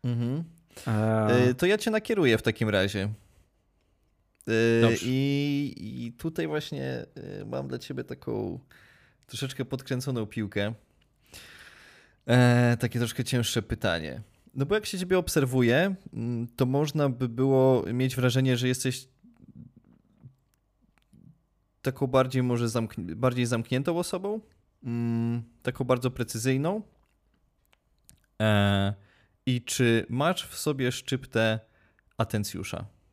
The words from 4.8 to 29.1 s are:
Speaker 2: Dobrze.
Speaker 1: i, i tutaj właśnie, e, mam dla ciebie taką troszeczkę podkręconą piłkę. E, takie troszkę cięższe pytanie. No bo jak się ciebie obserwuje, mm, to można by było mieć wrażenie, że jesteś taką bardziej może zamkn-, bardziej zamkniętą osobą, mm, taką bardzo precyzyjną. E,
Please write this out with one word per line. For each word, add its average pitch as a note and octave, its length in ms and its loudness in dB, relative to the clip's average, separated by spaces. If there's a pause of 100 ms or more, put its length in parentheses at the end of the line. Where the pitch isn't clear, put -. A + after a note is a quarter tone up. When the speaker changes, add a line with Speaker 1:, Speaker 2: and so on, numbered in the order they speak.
Speaker 2:
Dobrze. A#2 260 6
Speaker 1:
i, C#3+ 680 0
i A#2 360 -10
tutaj E3 340 -6
właśnie, D3+ 380 -6
e, B2+ 220 -8 (400)
mam C3 220 -8
dla C#3 100 -8
ciebie C3 260 -10
taką G#2+ 540 -6 (680)
troszeczkę C3+ 380 -8
podkręconą B2+ 640 -4
piłkę. G#2 480 -4 (1500)
E, B2 540 6
takie A#2+ 180 -2
troszkę A#2+ 260 -2
cięższe A#2+ 380 0
pytanie. E2 580 -4 (340)
No C3+ 120 -2
bo F#3 80 0
jak G#3+ 120 -2
się F#3+ 120 -6
ciebie F#3 200 2
obserwuje, C3+ 760 2 (180)
mm, A#2 440 -6
to B2+ 100 2
można C#3+ 420 0
by B2 200 -2
było C3 640 4
mieć B2+ 240 0
wrażenie, B2+ 400 2
że B2+ 120 0
jesteś B2+ 400 -4 (2750)
taką C3+ 240 -4
bardziej C3 360 2
może A#2+ 240 0
zamkn-, A2+ 480 -4
bardziej B2 320 0
zamkniętą B2+ 520 -2
osobą, G3 420 -4 (440)
mm, A#2 580 -2 (200)
taką C3 220 -4
bardzo B2 260 0
precyzyjną. C3+ 720 -2 (1600)
E, G2+ 520 4 (520)